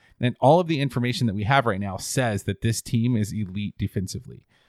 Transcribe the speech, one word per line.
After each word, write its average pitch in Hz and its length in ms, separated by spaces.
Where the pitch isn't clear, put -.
And 120 180
all 156 220
of 170 60
the 160 120
information 123 480
that 98 80
we 104 80
have 135 220
right 98 160
now 95 160
says 113 460
that - 180
this 113 200
team 120 360
is 104 160
elite 101 440
defensively. - 680